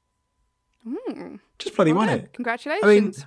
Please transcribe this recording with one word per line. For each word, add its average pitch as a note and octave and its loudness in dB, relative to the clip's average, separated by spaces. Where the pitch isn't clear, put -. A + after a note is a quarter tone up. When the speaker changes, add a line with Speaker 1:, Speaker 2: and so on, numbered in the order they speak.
Speaker 1:
Mm. D4 -10
Speaker 2:
Just - -10
bloody D#3+ 4
Speaker 1:
Well F#3+ 2
Speaker 2:
won G#3+ 2
Speaker 1:
done. B2 0
Speaker 2:
it. - -16
Speaker 1:
Congratulations. B3 -4
Speaker 2:
I G3+ 6
mean, G#3 4